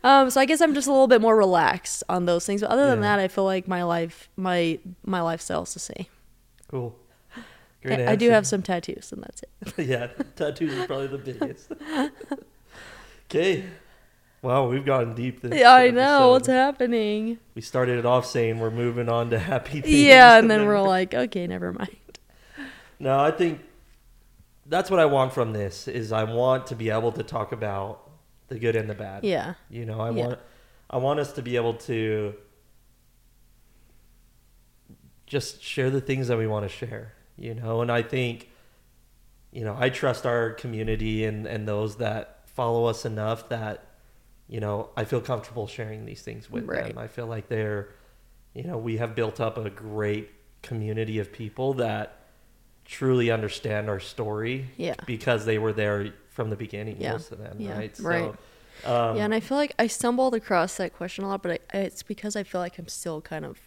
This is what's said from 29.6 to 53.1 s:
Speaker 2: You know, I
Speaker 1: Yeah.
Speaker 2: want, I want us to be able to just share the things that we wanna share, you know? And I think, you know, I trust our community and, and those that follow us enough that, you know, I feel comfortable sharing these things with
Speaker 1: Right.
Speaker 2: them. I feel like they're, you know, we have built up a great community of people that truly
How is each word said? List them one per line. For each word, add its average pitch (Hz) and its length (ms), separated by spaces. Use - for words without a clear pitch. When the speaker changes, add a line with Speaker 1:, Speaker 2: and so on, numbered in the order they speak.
Speaker 2:
You 117 160
know, 110 160
I 113 100
Speaker 1:
Yeah. 117 160
Speaker 2:
want, 123 120
I - 80
want 139 240
us 139 120
to 143 80
be 123 140
able 117 200
to 110 580
just - 380
share 131 260
the 135 120
things 131 260
that 120 100
we 113 100
wanna 107 200
share, 107 460
you 117 180
know? 113 260
And 120 100
I 120 100
think, 120 480
you 117 120
know, 107 160
I 131 100
trust 131 360
our 117 260
community 110 760
and, 107 220
and 107 200
those 107 300
that 110 500
follow 117 380
us 113 200
enough 110 440
that, 110 360
you 117 100
know, 107 380
I 110 80
feel 120 160
comfortable 113 460
sharing 107 380
these 107 160
things 110 280
with 233 160
Speaker 1:
Right. - 240
Speaker 2:
them. - 80
I 117 100
feel 117 200
like 110 200
they're, 104 420
you 123 100
know, 170 140
we 113 200
have 113 180
built 113 240
up 113 180
a 107 120
great 107 600
community 110 580
of 98 120
people 127 440
that 107 420
truly 127 480